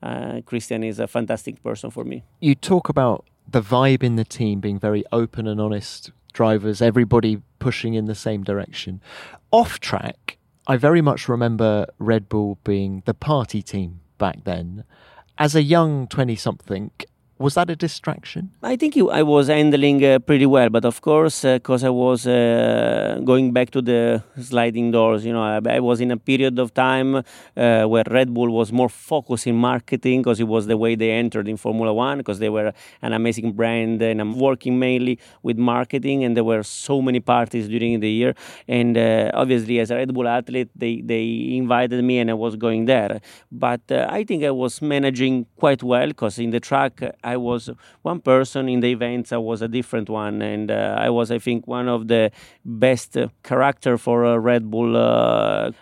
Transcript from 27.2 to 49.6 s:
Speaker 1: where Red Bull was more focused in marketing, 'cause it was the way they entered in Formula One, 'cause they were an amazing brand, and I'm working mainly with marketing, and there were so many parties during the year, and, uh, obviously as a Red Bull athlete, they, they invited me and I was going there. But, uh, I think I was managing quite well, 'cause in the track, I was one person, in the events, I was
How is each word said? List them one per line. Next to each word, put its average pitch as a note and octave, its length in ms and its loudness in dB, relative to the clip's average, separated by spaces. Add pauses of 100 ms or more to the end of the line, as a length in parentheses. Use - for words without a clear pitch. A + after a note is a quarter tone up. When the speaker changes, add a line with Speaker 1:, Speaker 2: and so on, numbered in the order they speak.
Speaker 1:
where A2+ 180 4
Red B2+ 240 4
Bull A#2+ 160 0
was A2+ 220 0
more B2 160 2
focused B2+ 600 -4
in A#2 80 0
marketing, B2 680 0
'cause A#2 160 0
it A#2 80 -2
was G#2+ 200 0
the A2+ 100 0
way A#2 180 0
they A2 160 0
entered A2 380 -2
in G#2+ 80 -6
Formula A2+ 360 -2
One, C3+ 300 -2
'cause G2+ 160 -6
they G#2+ 100 -2
were G#2+ 220 -2 (300)
an B2 120 -6
amazing A2+ 460 -2
brand, A2+ 420 -2
and A2+ 200 -2
I'm G#2+ 180 -6
working B2+ 400 0
mainly B2+ 380 0 (240)
with A#2 160 -2
marketing, B2 640 0
and A#2 140 0
there A2+ 80 2
were A2 180 0
so - 380 -4
many B2+ 180 0
parties A#2+ 480 0
during A#2 320 -2
the G#2+ 200 0
year, B2 160 0 (320)
and, A#2+ 300 2
uh, A2 360 2
obviously A#2+ 460 0
as A2+ 120 -2
a A#2+ 40 -2
Red C3 180 -2
Bull B2 140 -2
athlete, B2 420 -2 (140)
they, A#2 200 -4
they A2+ 220 -2 (380)
invited B2 420 0
me B2+ 140 2
and A#2 100 0
I A2+ 60 0
was A2 200 -4
going A2+ 300 -2
there. G#2+ 340 0 (320)
But, B2 300 -4 (100)
uh, C3 140 0 (140)
I A3 40 -2
think F3 200 -4
I C#3 80 0
was B2+ 300 -4
managing C3 640 0 (180)
quite C#3 200 2
well, B2+ 300 0
'cause A2 260 -4
in A#2 120 -4
the A#2 100 -2
track, C3+ 400 -2 (220)
I A#2+ 140 -4
was A#2+ 320 -6 (340)
one E3+ 160 -6
person, C3 500 2
in B2 120 2
the B2 100 2
events, A#2+ 400 -4
I A#2+ 60 -2
was A2+ 240 -4